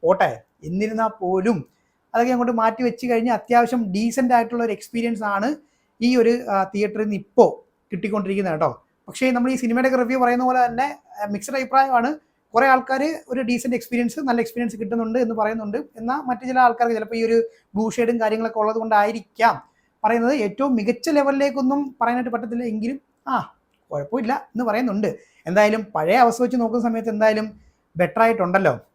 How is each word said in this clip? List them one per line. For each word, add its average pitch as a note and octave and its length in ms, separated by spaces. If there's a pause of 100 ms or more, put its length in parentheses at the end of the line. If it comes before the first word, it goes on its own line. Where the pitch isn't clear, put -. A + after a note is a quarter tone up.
പോട്ടെ, F3 300 (360)
എന്നിരുന്നാൽ G#3+ 440 (100)
പോലും F#3+ 360 (580)
അതൊക്കെ A#3+ 180
അങ്ങോട്ട് A#3+ 280
മാറ്റി A3+ 260
വെച്ച് A#3 220
കഴിഞ്ഞാൽ A#3 280
അത്യാവശ്യം A#3+ 420 (140)
ഡീസന്റ് A#3 420
ആയിട്ടുള്ള A#3 300
ഒരു G#3+ 100
എക്സ്പീരിയൻസ് A#3 480 (100)
ആണ് G3+ 140 (580)
ഈ A#3+ 40 (100)
ഒരു, A#3 120 (200)
ആ, G3 40 (160)
തിയേറ്ററിൽ G#3 340
നിന്ന് G#3 160
ഇപ്പോ - 240 (460)
കിട്ടിക്കൊണ്ടിരിക്കുന്നത് G3 600
കേട്ടോ. D#3 160 (380)
പക്ഷേ B3+ 260
നമ്മൾ A#3+ 200
ഈ - 80
സിനിമയുടെയൊക്കെ B3+ 400
റിവ്യൂ B3 200
പറയുന്ന B3 260
പോലെ B3+ 180
തന്നെ, A#3+ 200 (320)
ആ, G#3 160
മിക്സഡ് C4+ 260
അഭിപ്രായമാണ്. C4 500 (440)
കുറേ A#3+ 180
ആൾക്കാര് C4 360 (240)
ഒരു B3 160
ഡീസന്റ് B3 300
എക്സ്പീരിയൻസ്, A#3+ 400 (100)
നല്ല A#3 160
എക്സ്പീരിയൻസ് A#3 360
കിട്ടുന്നുണ്ട് A3+ 440
എന്ന് A3+ 160
പറയുന്നുണ്ട്. G#3+ 380 (220)
എന്നാൽ B3 280
മറ്റു B3+ 220
ചില B3+ 160
ആൾക്കാർക്ക് A#3 320
ചിലപ്പോൾ A3 220
ഈ - 80
ഒരു A#3 100 (360)
ബ്ലൂ G#3+ 100 (120)
ഷെയ്ഡും A#3 260
കാര്യങ്ങളൊക്കെ A3 400
ഉള്ളത് A3 200
കൊണ്ടായിരിക്കാം A3 720 (480)
പറയുന്നത്. A#3 300 (120)
ഏറ്റവും C4+ 320
മികച്ച A#3 300 (100)
ലെവലിലേക്കൊന്നും C#4 640 (180)
പറയാനായിട്ട് A#3+ 340
പറ്റത്തില്ല A#3 380
എങ്കിലും, A#3 260 (340)
ആ, B3+ 40 (540)
കുഴപ്പമില്ല G#3+ 420 (220)
എന്ന് A#3+ 160
പറയുന്നുണ്ട്. G#3+ 400 (380)
എന്തായാലും G#3 360 (120)
പഴയ E3 280
അവസ്ഥ A#3 200
വെച്ച് B3 180
നോക്കുന്ന A3+ 260
സമയത്ത് A3+ 260
എന്തായാലും G#3+ 320 (540)
ബെറ്റർ F3+ 240
ആയിട്ടുണ്ടല്ലോ. F#3+ 500 (200)